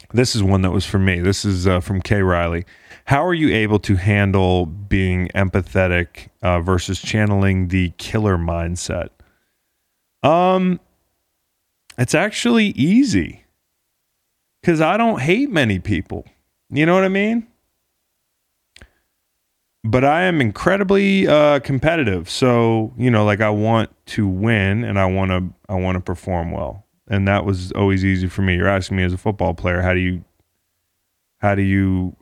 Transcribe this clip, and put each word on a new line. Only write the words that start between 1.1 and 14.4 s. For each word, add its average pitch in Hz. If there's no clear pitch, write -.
This 95
is, 92
uh, 92
from 95
Kay 101
Riley. 87
"How 143
are 180
you 156
able 107
to 98
handle 95
being 92
empathetic, 92
uh, 87
versus 92
channeling 98
the 90
killer 107
mindset?" 85
Um, 180
it's 123
actually 214
easy 175